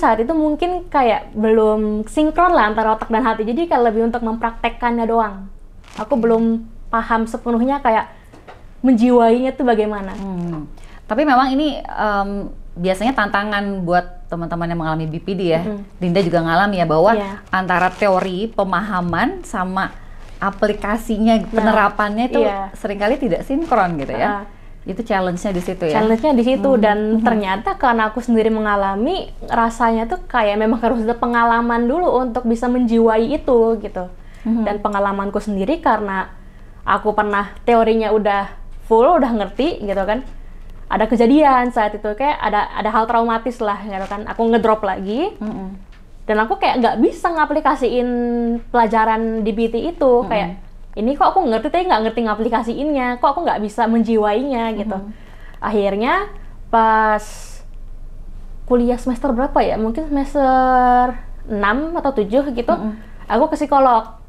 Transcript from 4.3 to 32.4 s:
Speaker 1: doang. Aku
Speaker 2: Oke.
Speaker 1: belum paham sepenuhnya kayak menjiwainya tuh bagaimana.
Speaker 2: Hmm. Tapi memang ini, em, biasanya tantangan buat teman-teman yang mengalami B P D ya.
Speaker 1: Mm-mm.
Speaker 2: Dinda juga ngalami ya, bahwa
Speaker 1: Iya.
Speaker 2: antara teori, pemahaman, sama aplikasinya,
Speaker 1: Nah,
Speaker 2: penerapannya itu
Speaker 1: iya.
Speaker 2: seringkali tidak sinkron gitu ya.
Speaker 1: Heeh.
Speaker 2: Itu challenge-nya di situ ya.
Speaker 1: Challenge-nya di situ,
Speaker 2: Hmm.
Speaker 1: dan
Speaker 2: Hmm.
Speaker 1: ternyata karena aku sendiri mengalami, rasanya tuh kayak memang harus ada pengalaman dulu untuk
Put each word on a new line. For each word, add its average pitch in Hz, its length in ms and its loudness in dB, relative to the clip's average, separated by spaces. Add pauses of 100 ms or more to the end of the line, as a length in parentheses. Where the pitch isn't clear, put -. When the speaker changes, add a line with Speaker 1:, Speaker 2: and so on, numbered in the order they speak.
Speaker 1:
doang. 208 480 -2 (480)
Aku 220 160 -2
Speaker 2:
Oke. 226 80 2
Speaker 1:
belum 226 400 2 (240)
paham 226 400 0
sepenuhnya 240 560 -2
kayak 220 240 2 (720)
menjiwainya 247 720 6
tuh 262 160 0
bagaimana. 208 480 0
Speaker 2:
Hmm. 175 480 -6 (400)
Tapi 302 240 0
memang 262 240 4
ini, 294 320 -2
em, 202 640 -2 (320)
biasanya 185 320 0
tantangan 202 720 -2
buat 175 480 0
teman-teman 170 400 -4
yang 170 80 -2
mengalami 160 240 -2
B 156 160 -6
P 196 160 -4
D 175 160 0
ya. 165 80 2
Speaker 1:
Mm-mm. 202 400 -8
Speaker 2:
Dinda 180 240 2
juga 165 160 2
ngalami 180 400 2
ya, 160 80 2
bahwa 170 240 4
Speaker 1:
Iya. 202 400 -4
Speaker 2:
antara 180 400 2
teori, 190 560 0
pemahaman, 196 960 -2
sama 185 480 -4 (480)
aplikasinya, 208 1000 0
Speaker 1:
Nah, - 80 -6
Speaker 2:
penerapannya 214 800 2
itu 240 160 0
Speaker 1:
iya. 196 320 -2
Speaker 2:
seringkali 208 400 -2
tidak 190 320 -2
sinkron 233 520 0
gitu 135 120 -6
ya. 202 320 -2
Speaker 1:
Heeh. - 0 - (480)
Speaker 2:
Itu 190 80 -6
challenge-nya 185 560 -2
di 180 80 -2
situ 180 240 -4
ya. 151 80 0
Speaker 1:
Challenge-nya 226 400 2
di 233 80 4
situ, 262 320 2
Speaker 2:
Hmm. 214 80 2
Speaker 1:
dan 208 140 4 (180)
Speaker 2:
Hmm. 220 80 0
Speaker 1:
ternyata 220 560 0
karena 226 320 2
aku 247 80 -4
sendiri 220 320 2
mengalami, 208 800 -2 (160)
rasanya 226 560 0
tuh 359 240 -4
kayak 214 320 2
memang 220 240 2
harus 233 160 2
ada 233 160 0
pengalaman 233 720 2
dulu 330 320 2
untuk 247 240 -4